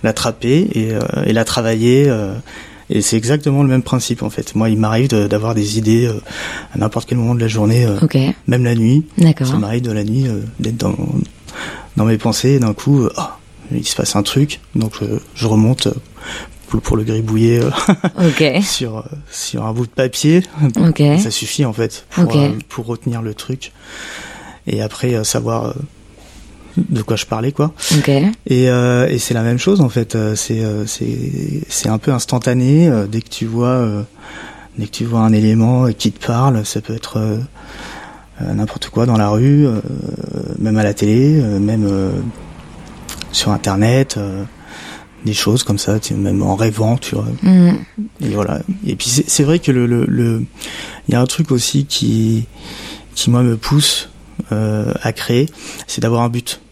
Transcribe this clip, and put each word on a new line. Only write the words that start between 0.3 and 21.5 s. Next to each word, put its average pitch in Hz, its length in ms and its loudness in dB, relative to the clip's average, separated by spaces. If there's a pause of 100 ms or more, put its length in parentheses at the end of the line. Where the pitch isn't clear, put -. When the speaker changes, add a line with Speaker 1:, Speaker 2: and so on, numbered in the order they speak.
Speaker 1:
et, 110 200 -2
euh, 107 80 -2 (240)
et 113 80 2
la 117 100 2
travailler, 117 640 2
euh, 107 260 0 (560)
et 104 120 0
c'est 113 160 0
exactement 143 460 2
le 135 60 4
même 127 120 4
principe, 120 400 -2
en 113 80 -4
fait. - 240 -8
Moi, 110 160 2
il 107 80 2
m'arrive 113 320 2
de, 107 180 2
d'avoir 110 280 0
des 107 240 0
idées, 113 260 4
euh, 110 140 -2 (540)
à - 40 -4
n'importe - 320 -2
quel 123 80 0
moment 120 160 0
de 120 60 0
la 113 80 0
journée, 110 380 2
euh, 101 160 0
Speaker 2:
Ok. 156 140 2 (320)
Speaker 1:
même 123 160 2
la 117 120 2
nuit. 123 300 4 (120)
Speaker 2:
D'accord. 156 300 4
Speaker 1:
Ça 135 100 -2
m'arrive 110 240 -2
de 120 100 -4
la 107 120 -2
nuit, 123 240 0
euh, 104 140 -2 (180)
d'être 113 180 -4
dans, 95 180 -2 (1000)
dans 107 80 4
mes 110 140 4
pensées 120 320 0
et 139 80 4
d'un 110 140 2
coup, 135 320 2
euh, - 120 0
oh, - 40 -4 (500)
il - 160 -4
se - 80 -4
passe - 200 -4
un 208 60 2
truc. - 380 0 (160)
Donc, 110 260 -2
je, 110 40 -2 (280)
je 113 140 -4
remonte, 110 400 2
euh, - 60 0 (760)
pour, - 140 -2
pour 117 160 0
le 107 80 0
gribouiller, 110 540 2
euh, 127 120 2 (480)
<laughs> 175 80 4
Speaker 2:
Ok. 151 360 2
Speaker 1:
sur, 113 360 -4
euh, - 20 -10 (300)
sur - 340 -6
un 110 80 -2
bout 120 140 -2
de - 40 -14
papier. 147 520 2 (360)
Speaker 2:
Ok. 165 220 4
Speaker 1:
Et 147 160 6
ça 214 140 0
suffit, - 340 -2